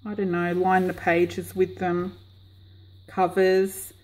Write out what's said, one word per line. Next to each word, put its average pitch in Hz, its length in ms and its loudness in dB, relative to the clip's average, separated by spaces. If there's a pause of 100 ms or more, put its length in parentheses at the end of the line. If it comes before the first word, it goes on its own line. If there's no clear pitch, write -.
I 214 100 -8
don't 196 160 -2
know, 175 200 0
line 180 360 2
the 180 60 -2
pages 175 600 -2
with 185 220 0
them, 180 400 -4 (880)
covers. 190 880 0 (100)